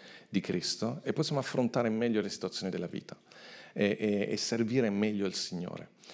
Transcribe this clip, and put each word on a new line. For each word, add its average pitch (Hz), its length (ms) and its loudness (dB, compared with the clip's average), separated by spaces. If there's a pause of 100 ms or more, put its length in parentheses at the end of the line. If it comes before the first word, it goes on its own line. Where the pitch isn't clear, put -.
(300)
di 95 100 2
Cristo 107 640 -2
e 123 100 0
possiamo 151 260 0
affrontare 123 500 2
meglio 110 320 2
le 101 80 0
situazioni - 420 -4
della 87 160 -2
vita - 280 -8 (600)
e, 101 220 4
e, 104 320 2
e 107 60 0
servire 117 520 2
meglio 101 360 2
il 92 100 -2
Signore. - 540 -6 (240)